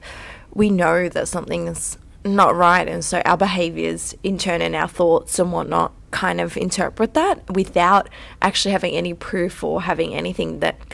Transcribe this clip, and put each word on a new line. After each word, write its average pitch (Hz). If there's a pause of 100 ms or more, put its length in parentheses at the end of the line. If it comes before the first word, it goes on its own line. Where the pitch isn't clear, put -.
(540)
we 208
know 175
that -
something's 170 (260)
not 196
right, 175
and 170
so 175
our 175
behaviours 165
in 196
turn 170
and 165
our 156
thoughts 165
and 180
whatnot 165 (180)
kind 180
of 170
interpret 196
that 339
without 185 (320)
actually 196
having 180
any 175
proof 175
or 165
having 165
anything 160
that 160 (180)